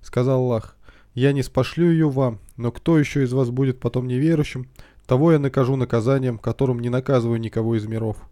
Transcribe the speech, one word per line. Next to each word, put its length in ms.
Сказал 380
Аллах: 360
«Я 180
не 120
спошлю 460
её 200
вам, 300
но 140
кто 260
ещё 240
из 100
вас 200
будет 280
потом 280
неверующим, 600
того 260
я 80
накажу 360
наказанием, 640
которым 400
не 100
наказываю 500
никого 360
из 100
миров». 320